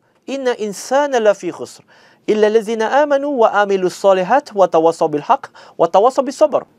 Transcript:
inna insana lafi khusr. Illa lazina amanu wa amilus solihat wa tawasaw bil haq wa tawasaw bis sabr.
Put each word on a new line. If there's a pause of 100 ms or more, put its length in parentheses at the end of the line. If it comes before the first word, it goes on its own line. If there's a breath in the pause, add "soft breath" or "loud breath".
(280)
inna
insana
lafi
khusr. (480 soft breath)
Illa
lazina
amanu
wa
amilus
solihat
wa
tawasaw
bil
haq (240 loud breath)
wa
tawasaw
bis
sabr. (100)